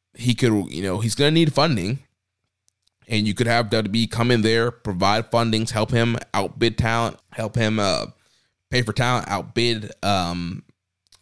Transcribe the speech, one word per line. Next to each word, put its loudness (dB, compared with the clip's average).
He 0
could, 2
you -6
know, -2
he's -2
gonna 2
need 4
funding, 0
and 0
you -2
could 0
have 0
W 2
W -2
E 0
come -2
in 4
there, 2
provide -2
fundings, 0
help -2
him 2
outbid 0
talent, 0
help -8
him, 0
uh, 0
pay 0
for -4
talent, 0
outbid, -2
um, -4